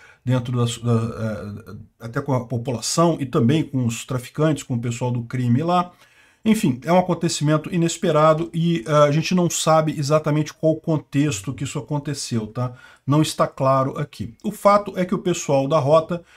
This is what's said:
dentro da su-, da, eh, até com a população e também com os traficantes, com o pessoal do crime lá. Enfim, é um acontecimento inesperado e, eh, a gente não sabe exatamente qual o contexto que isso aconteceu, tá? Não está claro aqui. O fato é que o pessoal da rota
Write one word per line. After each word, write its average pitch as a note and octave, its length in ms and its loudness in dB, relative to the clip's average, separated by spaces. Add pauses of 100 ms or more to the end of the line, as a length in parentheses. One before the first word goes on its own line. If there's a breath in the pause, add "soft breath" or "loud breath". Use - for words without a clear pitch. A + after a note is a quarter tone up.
(240 loud breath)
dentro B2 320 -2
da A#2+ 120 2
su-, A#2 180 -6
da, A#2+ 80 2
eh, G#2+ 840 -6 (240)
até A#2+ 220 -8
com C3+ 120 -2
a B2 120 -2
população C3 760 -2
e C3+ 60 -6
também C#3+ 360 2
com B2+ 240 -2
os A2+ 200 -4
traficantes, D3 580 -2
com B2+ 120 -4
o A#2 40 -2
pessoal A#2+ 320 -4
do B2 120 -4
crime B2 400 0
lá. F3+ 280 0 (540 soft breath)
Enfim, E3+ 400 2
é E3 80 0
um G3 60 6
acontecimento D#3+ 760 0
inesperado E3 800 2
e, E3+ 340 0
eh, D#3 40 -2
a D3 200 6
gente D#3+ 240 0
não F3 140 2
sabe D#3 480 2
exatamente D3+ 560 0
qual D#3+ 200 0
o D#3+ 60 -8
contexto C#3+ 720 -2
que C#3+ 120 -10
isso - 140 -8
aconteceu, C3+ 680 -6
tá? B2 260 -6 (320 loud breath)
Não D3 160 4
está D#3 260 0
claro C3+ 500 0
aqui. A#2 360 -10 (100)
O G#3 80 -4
fato G3+ 440 2
é F3+ 80 0
que F#3 120 -2
o - 40 0
pessoal C#3 480 0
da D#3 120 2
rota D#3+ 420 2 (140 soft breath)